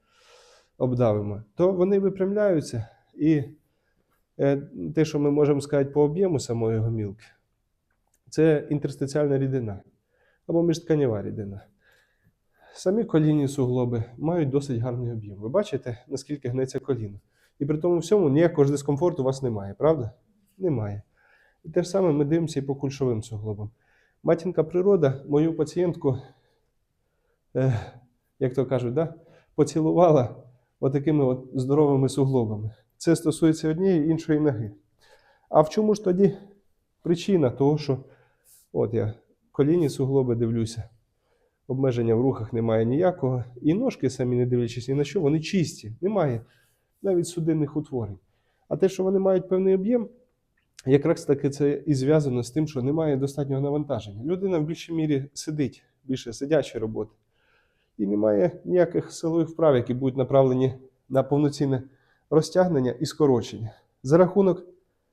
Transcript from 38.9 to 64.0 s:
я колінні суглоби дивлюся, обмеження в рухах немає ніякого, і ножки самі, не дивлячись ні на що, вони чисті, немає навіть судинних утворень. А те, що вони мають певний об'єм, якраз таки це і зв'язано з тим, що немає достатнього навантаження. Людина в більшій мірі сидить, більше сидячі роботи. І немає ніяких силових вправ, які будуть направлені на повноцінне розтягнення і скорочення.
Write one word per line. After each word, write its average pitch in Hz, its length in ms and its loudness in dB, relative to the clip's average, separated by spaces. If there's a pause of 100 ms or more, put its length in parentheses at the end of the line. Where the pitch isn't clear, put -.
я 107 200 -2 (380)
колінні 151 380 2
суглоби 131 460 0
дивлюся, 113 540 -2 (800)
обмеження 120 480 0
в 117 60 2
рухах 123 320 -2
немає 113 320 2
ніякого, 131 580 0 (180)
і 151 120 2
ножки 214 360 -2
самі, 123 260 -2
не 123 100 2
дивлячись 120 420 -2
ні 135 60 -2
на 143 100 2
що, 180 180 -4
вони 151 180 2
чисті, 156 640 -4
немає 160 400 0 (640)
навіть 175 220 0
судинних 160 500 -2
утворень. 113 420 -6 (480)
А - 100 -4
те, 190 120 2
що 185 140 -4
вони 190 160 0
мають 190 300 2
певний 190 260 2
об'єм, 208 340 -2 (760)
якраз 147 400 2
таки 139 240 0
це 143 360 -2
і 151 100 2
зв'язано 131 480 2
з - 80 -14
тим, 156 160 -2
що 143 140 -6
немає 147 360 0
достатнього 139 440 -4
навантаження. 139 640 -4
Людина 185 360 -2
в 151 40 0
більшій 165 300 -8
мірі 151 400 -2
сидить, 151 500 -6 (200)
більше 131 300 -6
сидячі 139 460 -2
роботи. 110 320 -6 (880)
І 208 100 -2
немає 202 440 2 (140)
ніяких 170 460 0
силових 165 380 -2
вправ, 160 260 2
які 123 180 0
будуть 135 240 -2
направлені 131 560 2 (360)
на 131 140 2
повноцінне 143 600 0 (460)
розтягнення 156 640 2
і - 140 -6
скорочення. 113 680 0 (300)